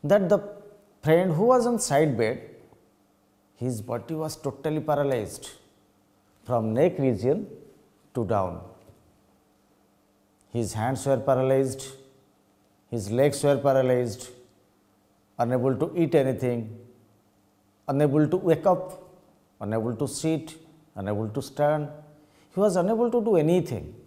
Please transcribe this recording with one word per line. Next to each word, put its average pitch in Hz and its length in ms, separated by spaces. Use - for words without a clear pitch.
That 190 260
the 196 120
friend 170 300
who 165 120
was 247 220
on 240 120
side 147 380
bed, 113 400
his 120 240
body 117 340
was 156 220
totally 151 440
paralyzed 139 720
from 113 300
neck 175 240
region 131 480
to 120 100
down. 92 360
His 113 220
hands 120 320
were 139 100
paralyzed, 131 680
his 104 200
legs 139 320
were 143 140
paralyzed, 127 720
unable 123 360
to 165 220
eat 165 180
anything, 123 640
unable 147 400
to 170 80
wake 170 300
up, - 360
unable 110 360
to 143 100
sit, 160 480
unable 104 340
to 123 140
stand. 147 460
He 185 60
was 202 160
unable 220 340
to 240 120
do 208 140
anything. 165 580